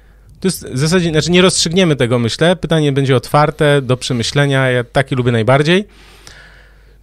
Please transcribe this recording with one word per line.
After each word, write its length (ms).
to 80
jest 200
w 100
zasadzie, 320
znaczy, 200
nie 120
rozstrzygniemy 540
tego, 220
myślę, 380
pytanie 360
będzie 240
otwarte, 680
do 140
przemyślenia, 720
ja 140
takie 320
lubię 160
najbardziej. 540